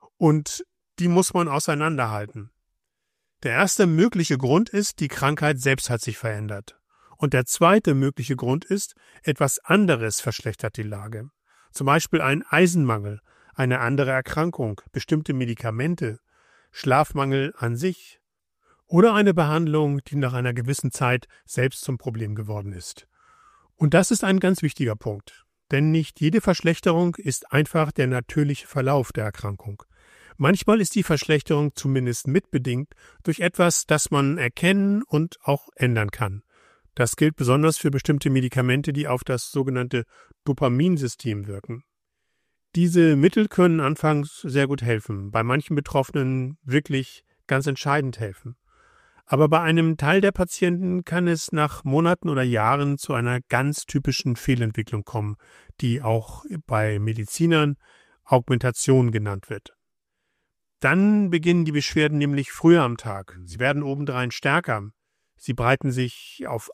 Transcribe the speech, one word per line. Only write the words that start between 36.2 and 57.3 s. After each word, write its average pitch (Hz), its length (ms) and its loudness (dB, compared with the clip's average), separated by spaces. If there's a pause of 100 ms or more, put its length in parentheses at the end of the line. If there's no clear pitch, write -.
Das 120 220 -2
gilt 156 180 2
besonders 147 420 2
für - 140 -2
bestimmte 139 400 0
Medikamente, 127 640 0
die 147 160 -4
auf 127 160 -2
das - 260 -4
sogenannte 127 540 -2 (400)
Dopaminsystem 127 1040 0
wirken. 110 340 -12 (920)
Diese 170 400 6
Mittel 196 320 4
können 175 320 4
anfangs 151 640 -2
sehr 139 260 0
gut 135 140 -4
helfen, 107 500 -4
bei 113 100 0
manchen 135 320 -2
Betroffenen 135 880 -2
wirklich 135 640 -4 (240)
ganz 139 180 -2
entscheidend 139 540 -4
helfen. 113 340 -12 (720)
Aber 151 220 4
bei 160 140 2
einem 165 340 2
Teil 156 240 2
der 202 120 4
Patienten 180 720 -2
kann 175 220 0
es 165 220 -2
nach 151 320 -2
Monaten 170 460 0
oder 135 140 0
Jahren 127 560 0
zu - 160 -6
einer 120 340 -2
ganz 135 380 -2
typischen 135 500 -2
Fehlentwicklung 113 640 -2
kommen, 104 360 -6 (420)
die 127 220 -2
auch 113 420 -4 (220)
bei 107 320 0
Medizinern 143 800 0 (460)